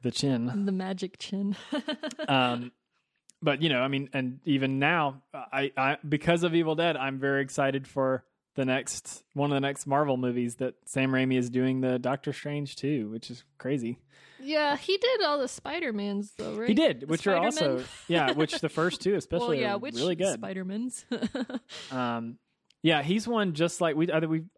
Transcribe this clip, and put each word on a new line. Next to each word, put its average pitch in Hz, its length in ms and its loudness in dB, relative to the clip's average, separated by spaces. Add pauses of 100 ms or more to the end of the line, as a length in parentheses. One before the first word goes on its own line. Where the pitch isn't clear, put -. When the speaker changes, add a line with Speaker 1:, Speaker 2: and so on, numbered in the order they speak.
Speaker 1:
The 123 100 0
chin. 131 540 0
Speaker 2:
The 196 80 0
magic 185 440 -4
chin. 202 380 -4 (160)
<laughs> 302 560 -6
Speaker 1:
Um, 123 440 2 (720)
but, 147 200 2
you 165 60 2
know, 127 140 2
I 135 80 2
mean, 139 240 -2
and 131 320 -4
even 135 340 2
now, 143 420 2 (120)
I, 135 420 -4
I, 135 220 2 (100)
because 165 360 4
of 170 120 2
Evil 160 200 2
Dead, 165 200 2
I'm 135 240 -4
very 139 220 2
excited 135 460 0
for 131 360 0 (320)
the 135 80 0
next, - 580 -4 (120)
one 143 180 0
of 139 40 2
the 139 40 2
next 139 260 -2
Marvel 139 300 2
movies 123 400 -2
that 127 200 -4 (100)
Sam 131 260 0
Raimi 131 260 4
is 123 120 0
doing, 131 320 2
the 127 180 2
Doctor 135 320 -2
Strange 147 460 -6
Two, 135 320 -2
which 113 200 -10
is 120 140 -14 (140)
crazy. 123 420 -4 (400)
Speaker 2:
Yeah, 294 380 0
he 381 200 0
did 466 260 2
all 294 160 2
the 254 100 -2
Spider-Mans, 208 880 -4
though, 220 180 -6
right? 220 140 -4
Speaker 1:
He 214 40 8
did, 208 280 4
Speaker 2:
The 139 60 -12
Speaker 1:
which 165 200 0
are 196 80 6
also, 165 440 2
Speaker 2:
Spider-Man? 127 60 -10 (120)
<laughs> - 100 -20
Speaker 1:
yeah, 165 240 4
which 151 300 0
the 160 80 0
first 165 320 0
two 196 140 2
especially 170 420 0
Speaker 2:
Well, 117 100 0
yeah, 101 60 0
Speaker 1:
are 101 40 -2
Speaker 2:
which - 180 -6
Speaker 1:
really 180 200 0
good. 185 200 0
Speaker 2:
Spider-Mans? 196 720 -6
<laughs> - 840 -6
Speaker 1:
Um, 117 460 -2 (440)
yeah, 156 200 4
he's 208 260 0
one 208 260 0
just 160 280 0
like, 160 140 2
we, 165 160 2
I, 160 80 4
we, 160 240 0 (140)